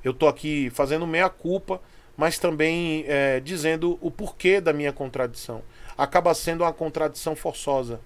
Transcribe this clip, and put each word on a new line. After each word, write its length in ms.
Eu 100
tô 140
aqui 420
fazendo 380
meia 220
culpa, 520
mas 220
também, 680
é, 320
dizendo 600
o 100
porquê 500
da 100
minha 220
contradição. 720
Acaba 360
sendo 300
uma 80
contradição 640
forçosa 720